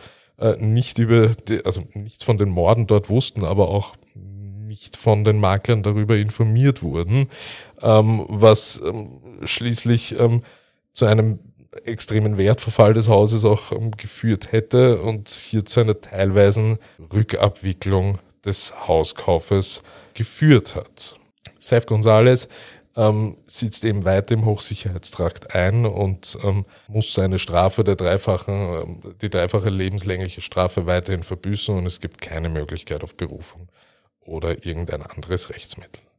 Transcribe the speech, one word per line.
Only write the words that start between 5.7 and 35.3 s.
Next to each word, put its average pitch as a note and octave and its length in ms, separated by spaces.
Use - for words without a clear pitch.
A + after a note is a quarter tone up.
darüber G#2 340
informiert A2+ 680
wurden, F2 460
ähm, G#2+ 460
was, G#2+ 580
ähm, F2+ 340
schließlich, A#2+ 760
ähm, A#2 240
zu - 120
einem A2 340
extremen G#2+ 520
Wertverfall A2 560
des A2 160
Hauses G#2+ 360
auch, G#2 260
ähm, G#2+ 200
geführt - 600
hätte A#2 500
und G#2+ 280
hier - 360
zu - 140
einer G#2+ 200
teilweisen G2+ 800
Rückabwicklung G2 1080
des - 280
Hauskaufes E2+ 960
geführt C3+ 640
hat. - 400
Seth - 300
González, A2+ 580
ähm, G#2+ 500
sitzt - 400
eben G2+ 180
weiter F#2+ 300
im A2 120
Hochsicherheitstrakt - 1120
ein G2 300
und, F#2+ 580
ähm, G2+ 220
muss G#2+ 260
seine F#2+ 260
Strafe F#2 440
der G2 120
dreifachen, F#2+ 580
ähm, F2 680
die G#2 80
dreifache F#2 400
lebenslängliche F#2+ 720
Strafe F2+ 440
weiterhin F2+ 380
verbüßen G2 520
und F2+ 100
es - 160
gibt - 180
keine D#2+ 300
Möglichkeit D2+ 540
auf - 120
Berufung - 540
oder E2 460
irgendein D#2 360
anderes - 480